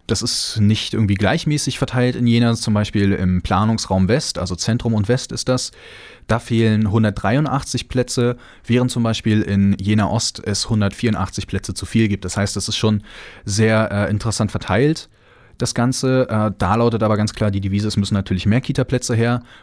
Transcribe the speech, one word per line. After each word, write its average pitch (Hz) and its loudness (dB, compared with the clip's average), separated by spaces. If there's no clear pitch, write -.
das - -2
ist - -4
nicht 104 2
irgendwie 104 2
gleichmäßig 135 0
verteilt 123 0
in 120 0
Jena. 117 4
Zum 113 -2
Beispiel 101 2
im 90 2
Planungsraum 98 0
West, 123 0
also 90 -4
Zentrum 113 -2
und 104 0
West 123 -2
ist - -8
das, 127 -2
da 110 2
fehlen 110 2
hundertdreiundachtzig 117 0
Plätze, 123 0
während 123 2
zum 120 -2
Beispiel 110 2
in 98 2
Jena 104 2
Ost - -4
es - -4
hundertvierundachtzig 104 -2
Plätze - -6
zu - -10
viel 113 2
gibt. 98 -4
Das 90 -6
heißt, 101 -2
das 101 -6
ist 110 -4
schon 107 0
sehr, 110 2
äh, 101 0
interessant 110 -2
verteilt, 127 0
das - -2
Ganze. 131 2
Äh, 107 0
da 92 2
lautet 113 2
aber 107 2
ganz 107 0
klar 107 0
die 101 -2
Devise, 101 0
es 104 -2
müssen 101 0
natürlich 95 0
mehr 104 4
Kita-Plätze - -2
her. 120 0